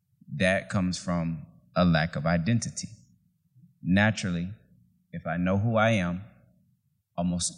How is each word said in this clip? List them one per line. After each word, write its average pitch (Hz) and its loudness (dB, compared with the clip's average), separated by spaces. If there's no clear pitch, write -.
that 95 0
comes 92 0
from 82 -4
a 90 4
lack 82 4
of 73 -4
identity. 110 0
Naturally, 92 2
if 85 -10
I 82 -4
know 92 2
who 113 0
I 110 4
am, 90 -2
almost 87 -2